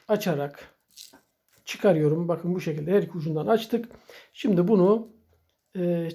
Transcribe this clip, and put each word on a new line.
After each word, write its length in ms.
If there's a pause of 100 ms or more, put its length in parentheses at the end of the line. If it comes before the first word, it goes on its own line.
açarak 680 (920)
çıkarıyorum. 640
Bakın, 260
bu 60
şekilde 320
her 100
iki 160
ucundan 280
açtık. 420 (440)
Şimdi 360
bunu, 400 (680)
e, 380